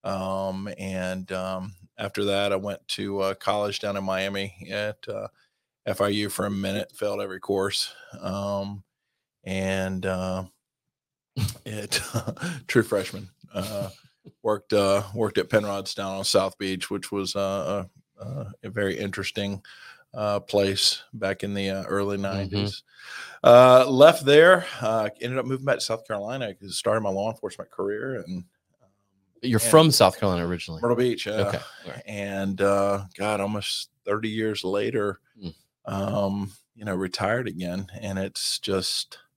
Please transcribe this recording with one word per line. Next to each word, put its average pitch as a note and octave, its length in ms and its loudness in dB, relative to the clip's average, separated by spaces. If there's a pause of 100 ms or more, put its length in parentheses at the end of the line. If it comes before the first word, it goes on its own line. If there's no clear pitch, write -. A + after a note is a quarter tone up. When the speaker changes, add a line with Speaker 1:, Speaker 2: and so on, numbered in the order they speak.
Speaker 1:
Um, F#2+ 640 -4 (100)
and, F#2 540 -6
um, F#2 420 -6 (240)
after G2+ 280 -4
that, G2+ 260 0
I F#2+ 40 0
went G2 320 -6
to, G2+ 320 -6
uh, F#2+ 140 0
college G#2 460 -2
down G2+ 160 -4
in F#2+ 80 -6
Miami F#2+ 680 -4
at, G#2 260 -6 (120)
uh, G#2 180 -8 (580)
F G2 160 -4
I G2+ 100 2
U G#2 180 -2
for G#2 180 -4
a G2+ 40 -2
minute, G2 440 -4
failed G#2 260 -4
every F#2+ 200 -8
course. G2 520 -2 (280)
Um, G2 640 -6 (580)
and, F#2+ 640 -2
uh, F#2 380 -4 (1200)
it, G#2+ 340 -6 (340)
<laughs> D#3+ 340 -10
true A#2 160 4
freshman, G2 460 -4 (220)
uh, G2+ 380 -6 (540)
worked, G#2 280 -2
uh, G2+ 300 4 (100)
worked G#2+ 260 -2
at F#2 120 -2
Penrod's G2+ 440 0
down G2 240 -6
on G2 60 -6
South F#2+ 320 2
Beach, F#2+ 320 -4
which G2+ 220 -6
was, G2 240 -4
uh, G2 500 -2 (360)
a, G#2 40 -14
a, A#2 280 -10 (100)
a A2+ 80 -12
very G2+ 260 -2
interesting, G2 640 -4 (540)
uh, G#2 260 -2
place G2 640 2 (100)
back G2 320 -4
in G2+ 100 -4
the, G2 160 -2
uh, F#2+ 140 -4
early G2+ 320 -2
Speaker 2:
Mm-hmm. G2 60 -4
Speaker 1:
nineties. G2 600 -4 (640)
Uh, B2+ 440 12
left C#3+ 380 10
there, E3+ 400 8 (160)
uh, A2 260 0 (120)
ended B2 180 -4
up B2 80 -4
moving C3+ 180 -4
back C3+ 120 2
to - 80 -6
South A2+ 220 -6
Carolina G#2+ 480 -6
'cause G2 140 -18
I F#2 40 -12
started A2 280 0
my G2+ 100 -2
law G2 200 -2
enforcement G#2 400 -10
career. G#2+ 460 -6
And, F#2 280 -10 (380)
um, - 60 -20 (520)
Speaker 2:
You're A#2 200 2
Speaker 1:
and A2+ 100 0
Speaker 2:
from D#3 220 10
South F#2+ 260 6
Carolina F2 280 0
originally? F2 360 -6
Speaker 1:
Myrtle A#2+ 140 2
Beach, B2 300 -2
yeah. G2+ 60 -6 (160)
Speaker 2:
Okay, - 100 -4 (280)
all E2 60 -12
right. - 140 -14
Speaker 1:
And, G2 540 -4
uh, G2 440 2 (120)
God, G#2 240 -2
almost G2+ 500 -4 (140)
thirty G#2+ 240 -2
years A2 360 -4
later, G#2 560 -2 (220)
Speaker 2:
Mm. E2+ 120 -10 (320)
Speaker 1:
um, G2 680 -2 (220)
you G#2+ 100 -16
know, G2+ 100 -4
retired G2+ 540 -2
again. F2+ 380 -6 (120)
And G2 200 -6
it's - 400 -4
just - 580 -4 (200)